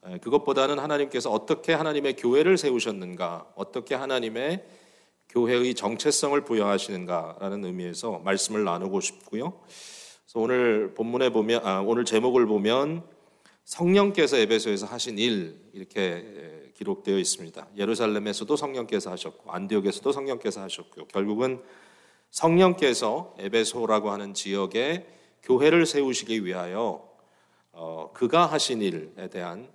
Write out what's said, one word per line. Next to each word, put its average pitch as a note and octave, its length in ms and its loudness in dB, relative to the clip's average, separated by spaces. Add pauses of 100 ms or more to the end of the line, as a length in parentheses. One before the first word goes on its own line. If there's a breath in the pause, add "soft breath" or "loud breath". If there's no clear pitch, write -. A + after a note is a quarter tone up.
에, F2+ 140 -10
그것보다는 C#3 580 2
하나님께서 C#3 540 0
어떻게 A2 420 0
하나님의 C#3+ 440 0
교회를 D3+ 420 4
세우셨는가, F#2 960 -2
어떻게 A2+ 400 -6
하나님의 C3 680 -2 (680 soft breath)
교회의 B2 440 2
정체성을 C#3+ 680 0
부여하시는가라는 G2 1200 -2
의미에서 F2+ 540 -6
말씀을 G2 440 0
나누고 F#2 380 -2
싶고요. - 600 -8
그래서 - 760 -14
오늘 A2+ 540 2
본문에 A#2+ 380 0
보면, A2+ 340 2
아, F#2+ 160 2
오늘 A#2 240 2
제목을 B2 400 4
보면 A#2+ 560 2 (680 soft breath)
성령께서 F3+ 680 4
에베소에서 G#2+ 480 2
하신 A2+ 340 -6
일, F#2+ 400 -2 (140)
이렇게, G2 280 -8
에, F2 560 -6 (200)
기록되어 G2 400 -2
있습니다. E2+ 580 -4
예루살렘에서도 G#2 800 -2
성령께서 B2 560 -4
하셨고, - 400 -12
안디옥에서도 G2 580 -2
성령께서 C3 520 -4
하셨고요. F2 460 -14
결국은 A2 540 -2 (680 loud breath)
성령께서 E3 1120 2
에베소라고 G#2+ 720 0
하는 G2+ 220 -6
지역에 G2+ 720 -2 (380 loud breath)
교회를 D#3 420 6
세우시기 A#2+ 600 0
위하여, F2+ 640 -4 (640 soft breath)
어, D#2+ 400 -12
그가 D#3+ 320 4
하신 C#3 360 -2
일에 F2+ 480 -6
대한 F2+ 440 -10